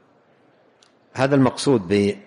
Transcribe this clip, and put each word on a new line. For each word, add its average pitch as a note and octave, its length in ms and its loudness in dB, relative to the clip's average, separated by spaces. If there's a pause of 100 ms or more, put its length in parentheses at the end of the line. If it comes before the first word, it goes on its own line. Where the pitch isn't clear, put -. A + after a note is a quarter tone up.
(1120)
هذا C3+ 220 -2
المقصود B2+ 540 0
ب-، G2+ 260 0 (120)